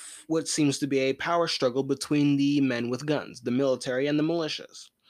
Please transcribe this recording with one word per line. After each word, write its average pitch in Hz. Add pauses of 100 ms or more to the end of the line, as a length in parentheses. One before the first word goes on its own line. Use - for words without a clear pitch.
(260)
what 160
seems 143
to 143
be 135
a 131
power 170
struggle 135
between 143
the 143
men 120
with 127
guns, 143
the 120
military 131
and 147
the 151
militias. 160 (200)